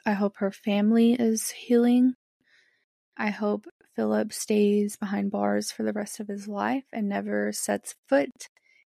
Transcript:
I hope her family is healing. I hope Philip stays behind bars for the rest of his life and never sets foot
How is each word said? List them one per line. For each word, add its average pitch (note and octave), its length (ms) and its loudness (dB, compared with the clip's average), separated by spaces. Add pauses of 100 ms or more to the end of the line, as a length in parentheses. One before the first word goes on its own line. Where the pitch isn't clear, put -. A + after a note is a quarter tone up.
I G#3+ 80 0
hope G3+ 260 -2
her G3 120 -2
family G#3+ 640 2
is A3+ 380 0
healing. B3 640 4 (1000)
I G#3+ 140 -2
hope G#3 360 -2 (280)
Philip G#3+ 380 -2
stays G#3 640 2
behind G3+ 340 -4
bars G3+ 420 -2
for - 100 -8
the G#3+ 120 -2
rest G#3 260 -8
of G#3 80 -10
his G3+ 180 -10
life G#3+ 460 -2
and G#3+ 160 -4
never G#3 440 -2
sets - 420 -6 (120)
foot C#4 420 -2 (400)